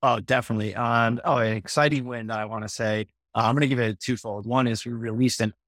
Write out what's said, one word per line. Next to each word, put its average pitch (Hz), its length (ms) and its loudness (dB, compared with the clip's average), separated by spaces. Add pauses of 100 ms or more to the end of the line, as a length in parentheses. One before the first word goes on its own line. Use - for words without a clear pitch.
Oh, 120 180 2
definitely. 110 540 -2
Um, 117 480 2
oh, 160 140 2
an 110 180 2
exciting 143 520 0
win 120 220 -8
that 110 100 -4
I 107 80 -4
wanna 107 240 -8
say. 107 380 -2 (260)
Uh, 113 100 2
I'm 117 100 4
gonna 147 120 4
give 131 120 2
it 113 120 2
a 104 40 -2
twofold. 107 520 -6
One 123 200 2
is 113 200 -2
we 120 60 -6
released 117 500 0
an 110 100 0 (160)